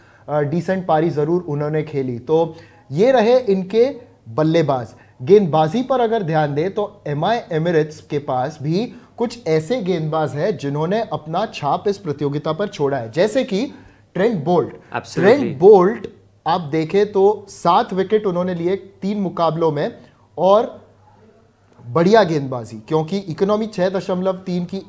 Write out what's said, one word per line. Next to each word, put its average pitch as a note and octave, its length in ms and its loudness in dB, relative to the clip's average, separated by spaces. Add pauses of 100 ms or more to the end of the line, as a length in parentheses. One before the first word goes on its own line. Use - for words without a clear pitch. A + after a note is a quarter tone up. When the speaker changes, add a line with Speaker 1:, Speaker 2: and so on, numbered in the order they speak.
(280)
Speaker 1:
अ, D3 120 0
डिसेंट F3 460 -2
पारी D#3+ 240 2
जरूर D3+ 320 0
उन्होंने D3+ 400 -4
खेली। C3+ 360 -6
तो D#3+ 380 0 (360)
ये G#3 200 4
रहे A#3+ 260 6
इनके A3+ 580 0 (320)
बल्लेबाज। C#3+ 600 0 (340)
गेंदबाजी D#3 600 4
पर B3+ 180 0
अगर A3+ 220 0
ध्यान D3+ 320 0
दें E3+ 200 -2
तो G#3 320 -6
एमआई D#3+ 320 -2 (140)
एमिरेट्स D#3 480 0
के - 180 -4
पास C#3 440 -4
भी F3+ 300 -2 (240)
कुछ - 300 -6
ऐसे D#3+ 360 0
गेंदबाज D#3 520 -2
हैं D#3+ 220 -2
जिन्होंने D#3+ 560 -4
अपना D#3+ 340 -4
छाप F3+ 420 -4
इस G3 100 -2
प्रतियोगिता D3 540 -4
पर D#3+ 140 -4
छोड़ा C#3+ 300 -2
है, A2+ 160 -8
जैसे G#3 320 0
कि G#3 280 -4 (420)
ट्रेंट F#3 300 0
बोल्ट। D#3 240 2
Speaker 2:
Absolutely। - 460 -12
Speaker 1:
ट्रेंट F#3+ 440 2
बोल्ट G3 480 6 (400)
आप F3 140 0
देखें D#3+ 520 -2
तो G3+ 360 2
सात G3+ 440 0
विकेट G3 340 0
उन्होंने F3+ 280 -2
लिए F3 220 -2
तीन G3 420 -6
मुकाबलों E3 540 0
में, E3+ 260 -4 (400)
और G3 480 2 (1000)
बढ़िया F3 360 4
गेंदबाजी, B2+ 640 -4
क्योंकि D#3+ 300 -2
इकोनॉमी G3+ 480 -2
छह F#3 220 -2
दशमलव F#3 440 -2
तीन F3+ 320 -6
की, F#3+ 240 -8